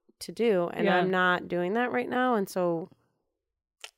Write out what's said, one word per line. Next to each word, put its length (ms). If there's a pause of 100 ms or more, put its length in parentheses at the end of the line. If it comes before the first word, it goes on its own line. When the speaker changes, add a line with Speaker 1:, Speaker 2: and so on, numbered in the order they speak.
(200)
Speaker 1:
to 120
do. 400
And 140
Speaker 2:
Yeah. 120
Speaker 1:
I'm 120
not 380
doing 260
that 180
right 160
now. 260
And 140
so 400 (1080)